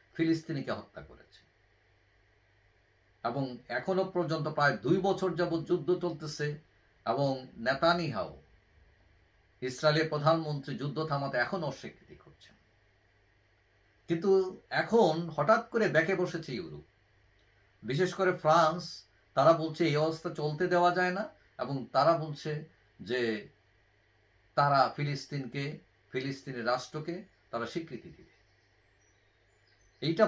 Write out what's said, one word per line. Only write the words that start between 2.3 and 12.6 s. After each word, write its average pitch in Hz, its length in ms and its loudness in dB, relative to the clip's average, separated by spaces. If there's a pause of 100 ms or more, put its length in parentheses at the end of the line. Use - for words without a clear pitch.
এবং 127 200 -2 (340)
এখনো 190 240 0 (120)
পর্যন্ত 156 320 0 (100)
প্রায় 143 180 4 (100)
দুই 175 140 4 (100)
বছর 190 300 0
যাবৎ 165 220 0 (100)
যুদ্ধ 165 180 0 (160)
চলতেছে, 151 420 -6 (680)
এবং 139 180 2 (360)
নেতানিয়াহু, 139 720 0 (1300)
ইসরায়েলের 151 500 2
প্রধানমন্ত্রী, 151 680 0
যুদ্ধ 143 180 -6 (120)
থামাতে 139 340 -2
এখনো 170 280 -4
অস্বীকৃতি - 520 -16
করছেন। - 300 -20 (1500)